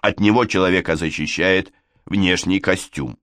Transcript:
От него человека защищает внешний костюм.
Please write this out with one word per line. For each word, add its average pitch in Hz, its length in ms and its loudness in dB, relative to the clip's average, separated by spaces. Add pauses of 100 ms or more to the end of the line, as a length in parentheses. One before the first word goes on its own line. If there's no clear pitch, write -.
От 101 180 -2
него 107 260 4
человека 92 500 0
защищает 85 760 -2 (320)
внешний 92 540 0
костюм. 76 640 -6